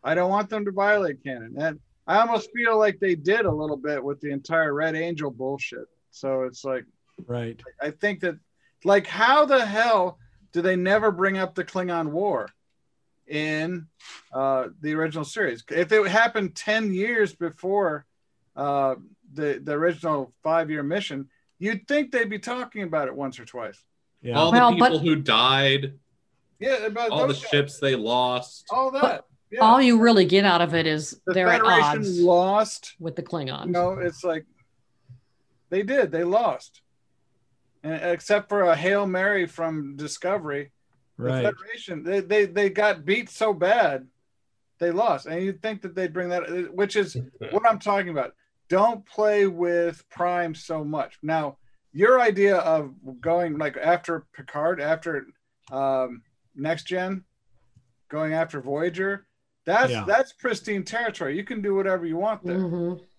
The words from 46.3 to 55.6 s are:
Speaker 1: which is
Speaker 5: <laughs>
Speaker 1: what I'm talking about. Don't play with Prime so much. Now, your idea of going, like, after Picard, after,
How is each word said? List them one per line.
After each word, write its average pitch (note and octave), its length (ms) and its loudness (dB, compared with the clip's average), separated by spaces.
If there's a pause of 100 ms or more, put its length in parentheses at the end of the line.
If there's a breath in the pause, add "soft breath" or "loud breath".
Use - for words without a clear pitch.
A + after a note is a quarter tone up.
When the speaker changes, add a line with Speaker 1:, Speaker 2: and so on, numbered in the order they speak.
Speaker 1:
which G3 240 -2
is F#3 180 -2
Speaker 5:
<laughs> - 360 -10
Speaker 1:
what G#3 140 0
I'm A3 140 4
talking G3 300 -2
about. D3+ 240 -4 (340)
Don't G#3 380 2
play G#3 420 2
with E3+ 640 -2
Prime F3 440 -2
so D#3 300 -8
much. D3 400 -6
Now, D#3 340 -4 (360)
your A3+ 280 6
idea G3 360 4
of D#3 360 0 (280)
going, E3 360 0
like, D3 200 -4
after E3 560 0
Picard, D3+ 480 -4
after, D#3+ 440 -2 (460)